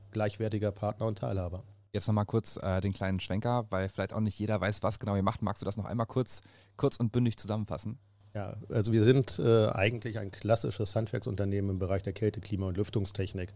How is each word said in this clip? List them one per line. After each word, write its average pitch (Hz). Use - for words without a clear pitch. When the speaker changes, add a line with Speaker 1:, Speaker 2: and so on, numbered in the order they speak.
Speaker 1:
gleichwertiger 107
Partner 104
und 107
Teilhaber. 95
Speaker 2:
Jetzt 101
noch 107
mal 104
kurz, -
äh, 92
den 98
kleinen 95
Schwenker, 110
weil 95
vielleicht 98
auch 107
nicht 107
jeder 104
weiß, 101
was 107
genau 101
ihr 98
macht. 104
Magst -
du -
das -
noch 104
einmal 117
kurz, -
kurz -
und 113
bündig 123
zusammenfassen? 107
Speaker 1:
Ja, 101
also 113
wir 110
sind, 127
äh, 113
eigentlich 113
ein 98
klassisches 110
Handwerksunternehmen 101
im 95
Bereich 95
der 98
Kälte-, 104
Klima- 95
und 90
Lüftungstechnik. 95